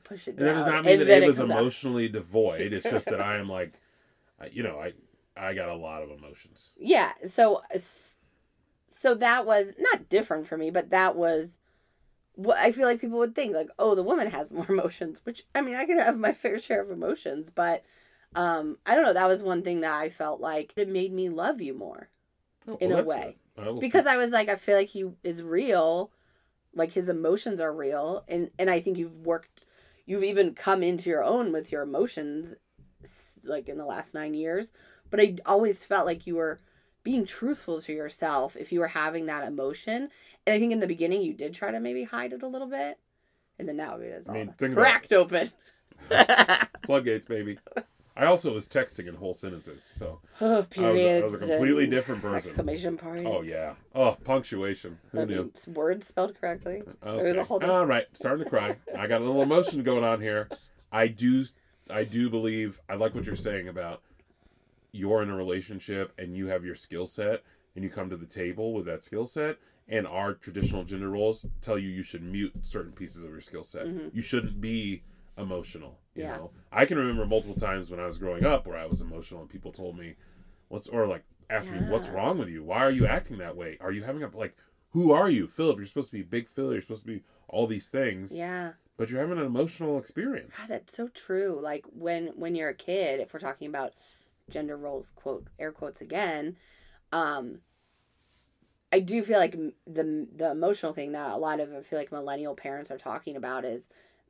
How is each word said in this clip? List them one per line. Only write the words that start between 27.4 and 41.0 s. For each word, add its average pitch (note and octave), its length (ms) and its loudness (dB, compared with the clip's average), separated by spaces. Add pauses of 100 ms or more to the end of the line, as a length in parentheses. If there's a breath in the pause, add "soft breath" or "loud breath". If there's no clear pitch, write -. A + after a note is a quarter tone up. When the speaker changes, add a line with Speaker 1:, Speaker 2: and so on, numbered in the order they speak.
Speaker 1:
are D#3 120 -2
real, D3+ 540 -4
and, F3 320 -2
and F#3+ 100 4
I F3 120 4
think F#3 160 -2
you've E3 280 -6
worked, - 400 -2 (400 soft breath)
you've F#3+ 180 -2
even G3 300 4
come F#3+ 300 2
into F3 260 0
your D3+ 140 2
own G#3+ 300 2
with D#3 180 -4
your D3 100 -2
emotions, D3+ 720 -4 (480)
s-, - 420 -14
like, C3 240 -4
in C#3+ 80 -8
the D3+ 80 -8
last - 280 -8
nine D3+ 200 -6
years, E3 380 -2 (380 soft breath)
but G3+ 120 2
I F#3+ 240 6
always G3+ 400 4
felt F#3+ 200 2
like E3+ 220 -2
you E3+ 80 -4
were D#3+ 240 -2 (440 soft breath)
being A#3 220 0
truthful G#3 560 -6
to D#3 100 -12
yourself D3 640 -2
if - 160 -12
you F3 80 2
were E3 80 2
having D#3+ 380 -2
that D3 220 -4
emotion. D3 600 -4 (380 loud breath)
And G#3+ 100 6
I G#3 40 4
think A#3 120 4
in A3+ 80 0
the G3 60 2
beginning F3 380 0